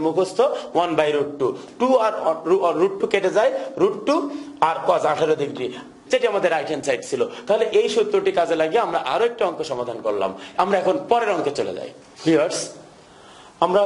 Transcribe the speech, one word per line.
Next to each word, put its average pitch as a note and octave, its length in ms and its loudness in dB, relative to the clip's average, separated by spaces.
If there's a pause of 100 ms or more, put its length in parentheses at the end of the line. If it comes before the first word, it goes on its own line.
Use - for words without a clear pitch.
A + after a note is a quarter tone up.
মুখস্থ F3 320 0 (440)
one E3+ 160 -2
by D3+ 180 4
root C#3+ 220 0
two। B2+ 120 0 (300)
টু B3+ 80 4 (180)
আর, G#3+ 80 0 (140)
আর D#3+ 80 2 (120)
রু-, F#3 200 4
আর D#3+ 120 0
root F#3+ 200 2
two - 120 0
কেটে F#3+ 260 2
যায়, A#3+ 120 4 (300)
root G3 160 2 (100)
two D4 140 2 (480)
আর E3 80 -2 (100)
cos E3 160 2 (100)
আঠারো D#3 300 2
ডিগ্রি, B2+ 240 -4 (440)
যেটি B3+ 220 2
আমাদের F3+ 220 2
রাইট C#3+ 160 -2
হ্যান্ড C#3 180 -4
সাইড B2+ 120 2 (100)
ছিল। B2+ 100 0 (260)
তাহলে A3 180 2 (160)
এই A#3 140 -2
সূত্রটি G3 440 2
কাজে E3 220 2
লাগিয়ে D#3+ 260 2
আমরা E3 120 -2 (140)
আরো E3+ 180 2
একটা A#3+ 180 -6
অঙ্ক D#3+ 120 -6 (100)
সমাধান A#2+ 360 -6
করলাম। G2+ 240 0 (320)
আমরা G3 200 2
এখন F#3 140 2 (140)
পরের A#3 260 2
অঙ্কে D3 220 -2
চলে G2 200 -2
যাই। B1+ 120 -10 (340)
ভিউয়ার্স, D#3 340 2 (1080)
আমরা F3+ 200 4